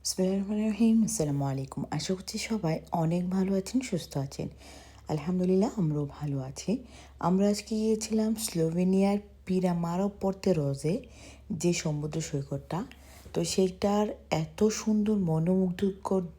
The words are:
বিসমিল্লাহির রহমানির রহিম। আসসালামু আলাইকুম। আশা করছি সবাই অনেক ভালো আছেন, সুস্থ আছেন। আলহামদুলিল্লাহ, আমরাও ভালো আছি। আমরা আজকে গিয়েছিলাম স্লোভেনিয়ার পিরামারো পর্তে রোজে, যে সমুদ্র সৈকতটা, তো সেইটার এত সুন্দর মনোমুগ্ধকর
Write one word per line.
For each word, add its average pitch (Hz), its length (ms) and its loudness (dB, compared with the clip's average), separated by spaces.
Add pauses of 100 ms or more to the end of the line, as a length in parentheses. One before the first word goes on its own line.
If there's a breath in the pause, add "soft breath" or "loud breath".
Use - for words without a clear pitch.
বিসমিল্লাহির 190 400 0
রহমানির 214 280 0
রহিম। 226 320 6
আসসালামু 143 400 0
আলাইকুম। 135 460 -4
আশা 160 240 -2
করছি 185 240 -8
সবাই 170 420 -2 (120)
অনেক 175 380 0
ভালো 190 260 2
আছেন, 190 240 0
সুস্থ - 360 -6
আছেন। 139 320 -4 (600 loud breath)
আলহামদুলিল্লাহ, 185 680 2
আমরাও 147 340 0
ভালো 143 280 -6
আছি। 135 380 -4 (440 loud breath)
আমরা 190 280 4
আজকে 208 280 -2
গিয়েছিলাম 220 580 0
স্লোভেনিয়ার 185 840 2 (280)
পিরামারো 180 640 0 (100)
পর্তে 190 320 2
রোজে, 151 460 0 (520 loud breath)
যে 175 220 0
সমুদ্র 151 480 -4
সৈকতটা, 143 640 -6 (480 loud breath)
তো - 120 0
সেইটার 202 640 2 (240)
এত 160 380 2
সুন্দর 214 460 2
মনোমুগ্ধকর 185 1080 0 (160)